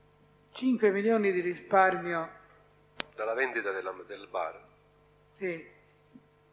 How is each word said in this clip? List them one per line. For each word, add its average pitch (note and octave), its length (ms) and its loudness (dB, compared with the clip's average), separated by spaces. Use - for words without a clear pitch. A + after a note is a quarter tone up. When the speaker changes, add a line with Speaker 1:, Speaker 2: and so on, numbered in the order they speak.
Speaker 1:
cinque A#3+ 400 2
milioni G3+ 400 2
di F3+ 80 0
risparmio. F3 960 2
Speaker 2:
Dalla A2 180 -2
vendita A#2 380 -2
della, F#2 220 -6
del G2+ 220 -14
bar? E2+ 320 -6
Speaker 1:
Sì, F3 280 -8